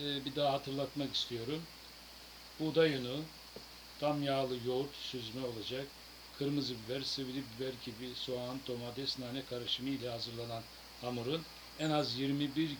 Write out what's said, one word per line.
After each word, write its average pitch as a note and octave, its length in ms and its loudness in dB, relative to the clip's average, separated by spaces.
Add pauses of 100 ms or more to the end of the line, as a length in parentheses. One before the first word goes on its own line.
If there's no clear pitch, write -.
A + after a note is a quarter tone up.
e, C#3+ 220 0
bir C3+ 100 -2
daha C#3+ 180 6
hatırlatmak C#3 640 0
istiyorum. B2 460 0 (960)
Buğday D#3 360 8
unu, C3 260 0 (760)
tam D3 240 4
yağlı C3+ 420 4
yoğurt, C3 300 2
süzme B2 500 -4
olacak, A#2+ 420 -2 (520)
kırmızı C#3+ 340 2
biber, A#2+ 280 -2
sivri C3 340 0
biber C3 380 -2 (120)
gibi B2 300 -6
soğan, B2+ 520 -2
domates, A#2+ 520 -2
nane B2+ 260 -4
karışımı A#2+ 440 -2
ile B2 200 0
hazırlanan A#2 540 -4 (380)
hamurun B2 440 0 (340)
en D#3 100 4
az C#3 280 6
yirmi C#3 380 4
bir D#3+ 140 4 (100)